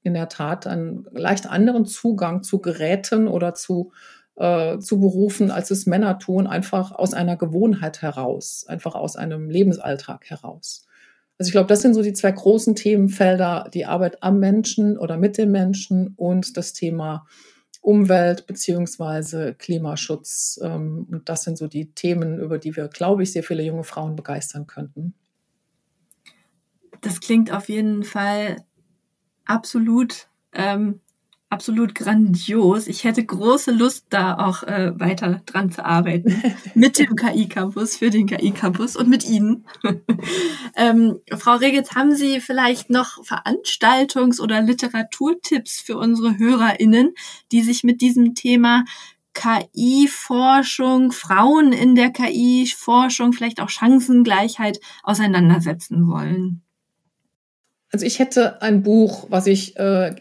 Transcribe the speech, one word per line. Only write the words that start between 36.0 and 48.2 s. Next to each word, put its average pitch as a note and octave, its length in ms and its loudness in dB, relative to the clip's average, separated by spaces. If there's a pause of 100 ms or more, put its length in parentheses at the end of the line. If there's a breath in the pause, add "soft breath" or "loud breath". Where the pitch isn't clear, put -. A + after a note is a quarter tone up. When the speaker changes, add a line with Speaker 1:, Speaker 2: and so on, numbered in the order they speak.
Speaker 1:
<laughs> - 180 -12
Speaker 2:
Mit C4 260 6
dem A#3 160 2
K-I-Campus, G3+ 800 -2
für A3+ 140 0
den G#3 180 2
K-I-Campus G3+ 680 -2
und B3 140 0
mit B3 200 4
Ihnen. G#3+ 380 0 (160 loud breath)
<laughs> F#3 240 -4 (680 loud breath)
Ähm, A3+ 440 4 (180)
Frau A#3+ 200 2
Regitz, C4+ 380 0
haben C#4+ 220 2
Sie C#4 240 0
vielleicht B3 480 -2
noch B3 340 -2
Veranstaltungs- B3+ 1160 0
oder A3 220 0
Literaturtipps B3 1200 -2
für A3 160 -8
unsere A3+ 400 2
HörerInnen, A3+ 720 4 (400 loud breath)
die A#3 80 4
sich A#3+ 240 0
mit A#3+ 160 2
diesem A#3+ 340 4